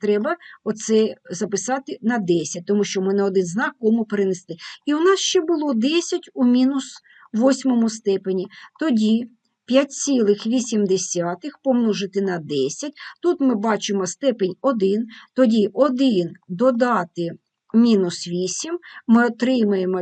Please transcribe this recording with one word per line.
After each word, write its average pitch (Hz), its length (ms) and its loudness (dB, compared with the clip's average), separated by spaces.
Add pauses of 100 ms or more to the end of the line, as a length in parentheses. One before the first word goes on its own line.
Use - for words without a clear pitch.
Треба 208 340 0 (280)
оце 220 520 0 (160)
записати 208 680 -4
на 240 160 0
десять, 175 480 -2
тому 202 180 2
що 196 180 -4
ми 190 120 0
на 202 120 2
один 190 200 0
знак 220 340 -4
кому 226 260 2
перенести. 190 500 -4 (300)
І 294 80 0
у 302 60 0
нас 370 200 2
ще - 220 0
було 302 320 0
десять 320 600 -2
у 269 120 2
мінус 262 480 2 (400)
восьмому 240 560 2
степені. 190 580 -2 (320)
Тоді 233 480 2 (380)
п'ять 277 260 2
цілих 220 560 0
вісім 226 380 0
десятих 185 800 -4
помножити 202 580 0
на 185 180 -2
десять. 147 540 -4 (280)
Тут 339 200 0
ми 254 140 2
бачимо 202 520 -2
степень 202 540 -2
один, 214 440 0 (300)
тоді 226 380 2
один 247 600 0 (140)
додати 214 840 0 (420)
мінус 214 540 2
вісім, 185 520 -6 (280)
ми 233 180 6
отримаємо 208 760 0